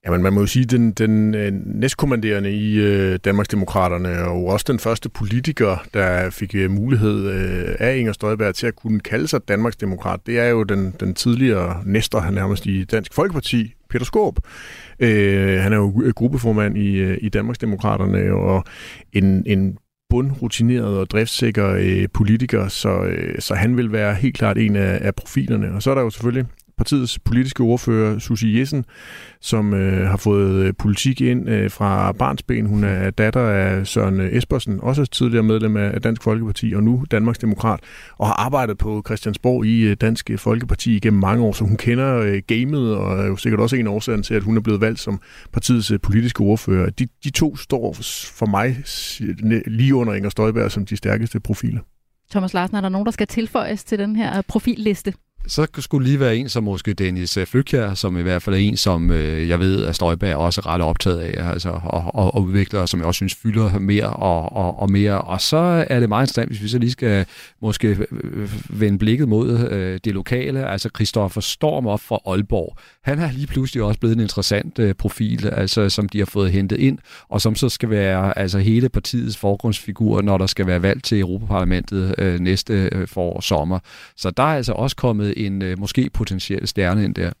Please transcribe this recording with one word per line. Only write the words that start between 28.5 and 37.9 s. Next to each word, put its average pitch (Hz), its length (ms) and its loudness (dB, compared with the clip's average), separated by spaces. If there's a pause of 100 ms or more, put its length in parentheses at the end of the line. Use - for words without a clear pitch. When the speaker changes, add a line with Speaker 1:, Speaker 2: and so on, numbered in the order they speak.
Speaker 1:
Jessen, 135 260 -2 (560)
som, 104 320 0
øh, 95 340 2
har 98 100 2
fået, 98 480 4
øh, 95 120 2
politik 113 440 0
ind, 123 280 0
øh, 104 220 0
fra 98 400 0
barnsben. 123 540 -2
Hun 104 180 2
er 95 260 0
datter 113 320 0
af 98 460 0
Søren 98 320 0 (120)
Espersen, 113 500 -2
også 135 240 0
tidligere 120 380 0
medlem 110 340 2
af, 101 160 0
af 98 80 -4
Dansk 113 220 -2
Folkeparti, 113 520 0
og 104 80 4
nu 123 280 2
Danmarksdemokrat, 110 680 0 (380)